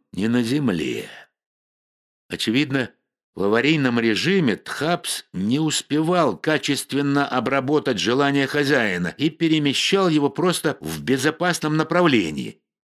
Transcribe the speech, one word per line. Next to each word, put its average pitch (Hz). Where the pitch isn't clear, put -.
не 98
на 120
земле. 90
Очевидно, 123
в 90
аварийном 123
режиме 117
Тхапс -
не 104
успевал 156
качественно 143
обработать 131
желание 139
хозяина 113
и 147
перемещал 160
его 147
просто 160
в 78
безопасном 151
направлении, 135